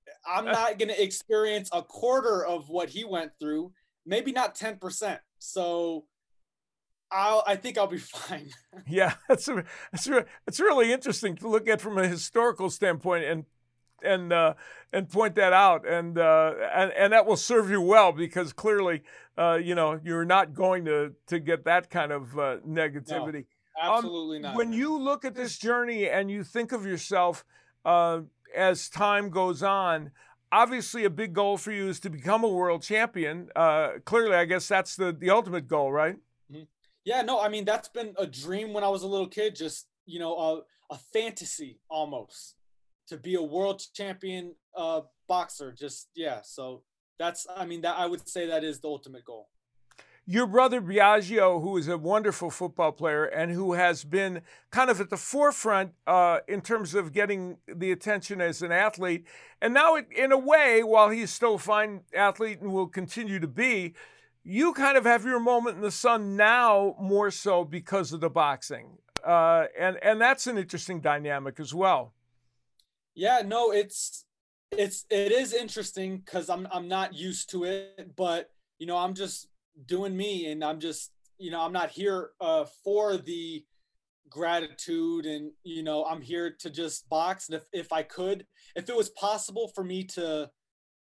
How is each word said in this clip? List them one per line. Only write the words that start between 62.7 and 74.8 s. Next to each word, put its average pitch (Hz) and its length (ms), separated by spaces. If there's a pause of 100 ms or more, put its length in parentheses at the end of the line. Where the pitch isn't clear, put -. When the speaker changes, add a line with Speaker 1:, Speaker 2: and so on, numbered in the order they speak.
Speaker 2:
will 190 160
continue 196 520
to 165 80
be, 180 460 (520)
you 269 280
kind 277 240
of 226 80
have 233 200
your 247 140
moment 233 380
in 196 40
the 208 100
sun 214 440
now 214 640
more 196 320
so 180 320
because 170 480
of 170 80
the 160 100
boxing. 139 680 (280)
Uh, 165 400 (140)
and, 185 240
and 214 160
that's 254 280
an 240 100
interesting 175 420
dynamic 147 600
as 139 140
well. 160 400 (1000)
Speaker 1:
Yeah, 226 300
no, 226 260
it's, - 540 (460)
it's, 202 380